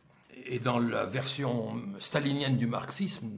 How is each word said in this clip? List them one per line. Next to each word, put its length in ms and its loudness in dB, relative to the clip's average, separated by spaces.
Et 140 -2
dans 200 2
la 280 2
version 760 0
stalinienne 600 2
du 80 4
marxisme, 720 -2